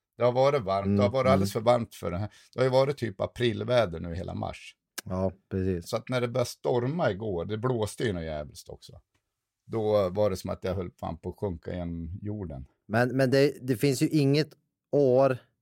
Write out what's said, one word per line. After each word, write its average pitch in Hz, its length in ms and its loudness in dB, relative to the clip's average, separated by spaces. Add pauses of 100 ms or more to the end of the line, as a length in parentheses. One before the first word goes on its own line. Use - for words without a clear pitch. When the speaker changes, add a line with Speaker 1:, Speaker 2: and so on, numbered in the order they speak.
(180)
Speaker 1:
Det 117 60 0
har 123 80 6
varit 131 320 2
varmt. 98 220 0
Speaker 2:
Mm, 101 120 2
Speaker 1:
Det 101 60 4
har 104 60 4
varit 127 200 0
alldeles 98 260 2
Speaker 2:
mm. 113 80 -4
Speaker 1:
för 117 80 4
varmt 120 240 2
för 92 160 -6
det 87 60 -4
här. 104 120 -6 (240)
Det - 60 -10
har 123 60 4
ju 131 60 2
varit 135 260 2
typ 107 240 -6
aprilväder 107 800 0
nu 87 160 -6
hela 87 180 -8
mars. - 420 -8 (280)
Speaker 2:
Ja, 95 280 -2 (200)
precis. 92 380 -2
Speaker 1:
Så 113 80 -2
att 113 120 -8
när 127 120 0
det 120 60 -2
började 120 220 -2
storma 139 640 0
igår, 92 340 -4
det 104 120 -6
blåste 117 460 -2
ju 110 100 0
något 85 100 -4
jävligt 76 460 -10
också. - 300 -18 (680)
Då 104 440 2
var 101 200 2
det 92 80 -4
som - 120 -8
att 92 140 -8
jag 92 120 -2
höll 90 160 -6
fan 87 260 -10
på 90 120 -10
att - 100 -14
sjunka 90 340 -6
genom 85 480 -8
jorden. 95 440 -8 (220)
Speaker 2:
Men, 120 300 0
men 135 140 4
det, 139 300 6
det 127 160 -2
finns 139 240 2
ju 156 80 2
inget 147 400 4 (420)
år, 131 460 4 (240)